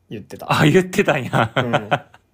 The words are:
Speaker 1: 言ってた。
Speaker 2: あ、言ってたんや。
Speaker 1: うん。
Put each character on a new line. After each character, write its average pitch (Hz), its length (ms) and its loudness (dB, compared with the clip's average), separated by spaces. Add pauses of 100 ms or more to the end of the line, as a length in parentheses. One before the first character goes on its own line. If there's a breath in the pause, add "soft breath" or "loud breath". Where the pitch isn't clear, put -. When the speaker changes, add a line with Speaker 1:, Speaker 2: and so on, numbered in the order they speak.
Speaker 1:
言 104 120 -12
っ - 20 -16
て - 140 -18
た。 - 140 -6
Speaker 2:
あ、 160 140 2
言 170 160 6
っ 180 40 0
て 185 180 0
た 147 120 2
ん 127 80 -4
や。 120 320 0
Speaker 1:
う 131 60 0
ん。 117 280 -2 (440)